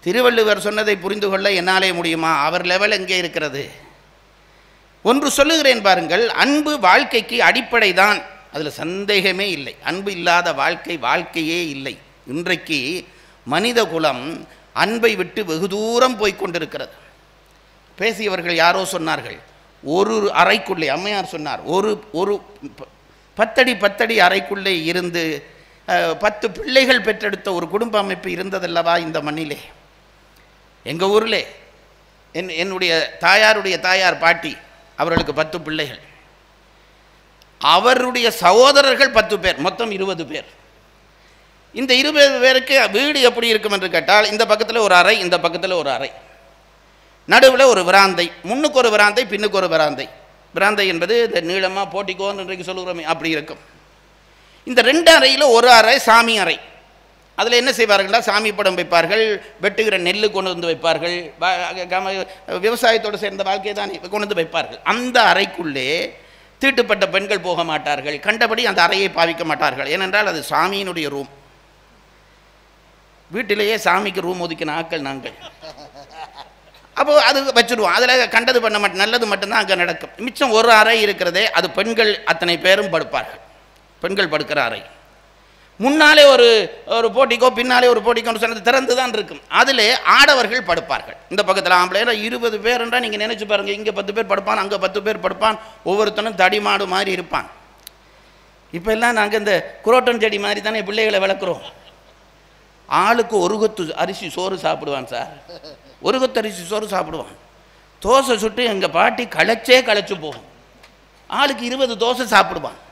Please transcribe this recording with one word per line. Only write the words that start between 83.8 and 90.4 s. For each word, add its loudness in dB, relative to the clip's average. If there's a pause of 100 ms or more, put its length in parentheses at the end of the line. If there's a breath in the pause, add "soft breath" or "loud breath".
பெண்கள் -2
படுக்கிற -2
அறை. -10 (1000 soft breath)
முன்னாலே 6
ஒரு, 8 (480)
ஒரு 0
போர்டிகோ, 2 (100)
பின்னாலே 2
ஒரு 2
போர்டிகோன்னு -2
சொன்னது -4
திறந்து 2
தான் -2
இருக்கும். -8 (200)
அதிலே 4 (300)
ஆடவர்கள் 4